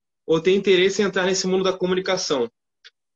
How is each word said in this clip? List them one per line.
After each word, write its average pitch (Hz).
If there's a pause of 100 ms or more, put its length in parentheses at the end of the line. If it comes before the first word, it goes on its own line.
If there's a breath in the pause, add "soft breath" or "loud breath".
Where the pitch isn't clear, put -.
(240)
ou 160
têm 185
interesse 196
em -
entrar 185
nesse 190
mundo 185
da 185
comunicação. 185 (680)